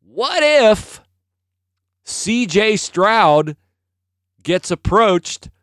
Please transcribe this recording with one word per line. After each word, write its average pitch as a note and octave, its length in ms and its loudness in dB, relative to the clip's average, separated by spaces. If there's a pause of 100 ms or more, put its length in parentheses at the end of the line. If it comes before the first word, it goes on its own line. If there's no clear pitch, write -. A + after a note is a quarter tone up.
What C4 420 -6
if C#4 580 2 (1000)
C A#3 440 -6
J G3+ 300 0
Stroud E3 800 0 (880)
gets F3+ 280 -4
approached F3+ 800 -2 (120)